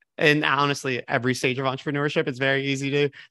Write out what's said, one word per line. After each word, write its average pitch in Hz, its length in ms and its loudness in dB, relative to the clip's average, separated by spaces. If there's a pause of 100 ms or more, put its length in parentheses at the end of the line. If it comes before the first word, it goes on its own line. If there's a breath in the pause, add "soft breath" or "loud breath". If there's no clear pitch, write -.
(180)
and 151 280 4
honestly, 139 640 0
every 127 240 0
stage 127 260 -2
of 135 60 -2
entrepreneurship, 143 640 -2
it's 123 100 -8
very 135 280 0
easy 139 240 -2
to 143 180 2 (220 loud breath)